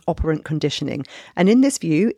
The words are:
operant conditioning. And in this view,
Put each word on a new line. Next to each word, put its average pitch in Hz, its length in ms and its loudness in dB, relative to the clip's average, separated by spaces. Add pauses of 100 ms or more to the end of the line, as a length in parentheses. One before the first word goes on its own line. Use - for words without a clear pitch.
operant 160 380 -2
conditioning. 143 580 -4 (320)
And 185 140 4
in 240 120 6
this 269 180 2
view, 170 380 0